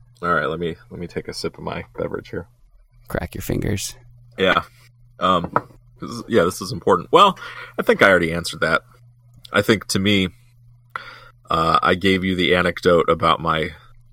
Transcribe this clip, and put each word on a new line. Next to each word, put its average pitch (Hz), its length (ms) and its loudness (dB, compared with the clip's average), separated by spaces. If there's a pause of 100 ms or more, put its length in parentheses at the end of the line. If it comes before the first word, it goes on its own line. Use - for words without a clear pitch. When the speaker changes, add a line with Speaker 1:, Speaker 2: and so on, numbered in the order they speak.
(220)
Speaker 1:
All 87 120 -2
right, 73 120 0
let 80 140 -6
me, 82 160 -4 (140)
let 82 100 -14
me 87 60 -8
take - 220 -10
a 85 60 -12
sip - 240 -8
of 80 60 -14
my 82 200 -8 (140)
beverage - 320 -8
here. - 160 -10 (640)
Speaker 2:
Crack - 260 -6
your - 80 -10
fingers. - 540 -4 (420)
Speaker 1:
Yeah. 90 240 2 (560)
Um, 90 320 0 (500)
this 87 100 -12
is, - 180 -12
yeah, 101 160 4
this 90 180 -2
is 98 100 -8
important. 98 380 0
Well, 185 280 6 (400)
I - 40 -4
think - 200 2
I 104 80 8
already 85 220 4
answered 85 280 -6
that. 80 220 2 (720)
I 101 100 2
think 104 260 2
to 101 100 -2
me, 95 300 2 (1200)
uh, 82 320 0
I 98 120 2
gave 95 300 0
you 92 120 -2
the 87 180 0
anecdote 87 540 2
about 82 320 0
my, 78 300 -4 (420)